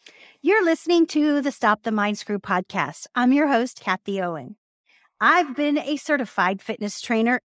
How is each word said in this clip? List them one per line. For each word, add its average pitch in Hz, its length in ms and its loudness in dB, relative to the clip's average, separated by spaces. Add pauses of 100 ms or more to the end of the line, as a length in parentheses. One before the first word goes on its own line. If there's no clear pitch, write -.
(420)
You're 381 240 4
listening 330 420 2
to 294 320 2
the 269 140 -2
Stop 220 300 0
the 226 80 -4
Mind 208 260 -2
Screw 208 200 -6
podcast. 185 800 -4
I'm 247 160 2
your 285 160 4
host, 247 320 0
Kathy 196 400 -4
Owen. 165 380 -8 (640)
I've 285 340 2
been 294 220 0
a 285 180 -4
certified 202 680 -2
fitness - 380 -8
trainer 233 420 0 (100)